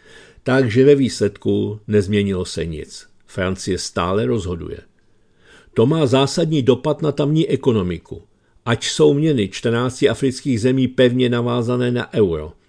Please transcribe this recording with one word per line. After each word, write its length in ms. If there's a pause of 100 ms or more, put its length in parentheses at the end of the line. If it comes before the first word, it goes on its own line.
(440)
Takže 420
ve 100
výsledku 920
nezměnilo 580
se 200
nic. 420 (180)
Francie 520
stále 480
rozhoduje. 520 (960)
To 120
má 200
zásadní 560
dopad 400
na 100
tamní 380
ekonomiku. 720 (440)
Ať 200
jsou 280
měny 360
čtrnácti 600
afrických 520
zemí 260
pevně 420
navázané 640
na 220
euro, 400 (160)